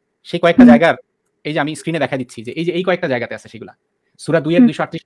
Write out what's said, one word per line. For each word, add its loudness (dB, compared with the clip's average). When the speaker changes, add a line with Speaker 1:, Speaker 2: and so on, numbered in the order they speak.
Speaker 1:
সেই -8
কয়েকটা 4
Speaker 2:
হুম। 10
Speaker 1:
জায়গার, 4
এই -8
যে -4
আমি -6
স্ক্রিনে -6
দেখা -4
দিচ্ছি -12
যে -14
এই -8
যে -4
এই -4
কয়েকটা -4
জায়গাতে -6
আছে -18
সেগুলা। -20
সূরা -2
দুই -4
এর 4
Speaker 2:
হুম। 6
Speaker 1:
দুইশো -2
আটত্রিশ -10